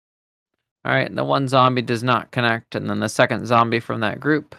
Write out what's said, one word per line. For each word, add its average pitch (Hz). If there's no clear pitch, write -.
All -
right, 131
and -
the 131
one 139
zombie 127
does 117
not 123
connect, 117
and 104
then 104
the 107
second 113
zombie 117
from 117
that 107
group 147